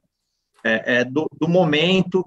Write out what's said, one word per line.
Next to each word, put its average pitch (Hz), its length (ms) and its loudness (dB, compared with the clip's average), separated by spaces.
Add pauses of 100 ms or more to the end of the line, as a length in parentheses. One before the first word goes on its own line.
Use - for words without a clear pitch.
(640)
é, 117 360 0
é, 123 40 2
do, 131 240 -4 (100)
do 156 80 -4
momento 180 800 2